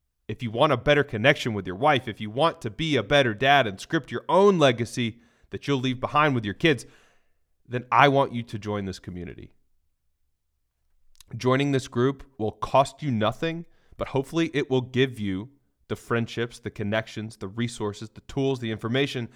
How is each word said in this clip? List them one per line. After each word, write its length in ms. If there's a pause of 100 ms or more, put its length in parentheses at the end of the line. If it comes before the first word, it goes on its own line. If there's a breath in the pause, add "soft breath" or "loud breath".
(280)
if 140
you 80
want 220
a 40
better 260
connection 520
with 120
your 100
wife, 300
if 140
you 100
want 300
to 100
be 260
a 60
better 320
dad 320
and 140
script 300
your 180
own 300
legacy 600 (320 soft breath)
that 160
you'll 140
leave 200
behind 340
with 100
your 100
kids, 320 (840 soft breath)
then 220
I 180
want 240
you 100
to 160
join 260
this 140
community. 540 (1800)
Joining 360
this 160
group 360 (140)
will 140
cost 500
you 80
nothing, 540 (320)
but 120
hopefully 440
it 180
will 120
give 360
you 300 (400)
the 80
friendships, 640
the 120
connections, 680
the 120
resources, 600
the 120
tools, 380
the 100
information 640